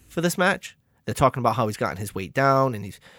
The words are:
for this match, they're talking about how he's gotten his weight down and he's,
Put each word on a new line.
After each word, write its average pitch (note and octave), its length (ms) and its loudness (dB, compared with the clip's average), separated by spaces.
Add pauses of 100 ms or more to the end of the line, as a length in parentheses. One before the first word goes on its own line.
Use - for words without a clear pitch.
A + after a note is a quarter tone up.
for - 140 -6
this E3+ 160 0
match, F#3 400 -2 (280)
they're A2 100 -4
talking C3 260 2
about A#2 140 2
how A#2+ 100 0
he's G#2+ 120 -4
gotten F#2 200 -2
his G2+ 160 -10
weight F#2+ 220 -8
down C3+ 400 2
and G2+ 100 -10
he's, F#2 140 -14 (200)